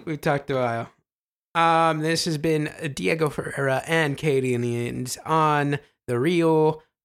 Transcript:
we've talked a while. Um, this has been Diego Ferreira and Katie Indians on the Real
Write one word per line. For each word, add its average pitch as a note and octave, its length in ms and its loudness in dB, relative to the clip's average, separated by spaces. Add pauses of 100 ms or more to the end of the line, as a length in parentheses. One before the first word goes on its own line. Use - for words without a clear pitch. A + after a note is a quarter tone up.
we've D3+ 160 -8
talked C#3+ 300 -2
a C3+ 40 -2
while. A#2+ 340 -2 (680)
Um, E3 460 4
this D#3+ 240 0
has D#3+ 120 -2
been D3+ 340 0 (220)
Diego E3+ 380 0
Ferreira C3+ 560 -4
and D#3 280 0
Katie C3+ 380 0
Indians A#2+ 720 -2
on D3 540 2 (280)
the A#2+ 120 0
Real D#3+ 640 2 (220)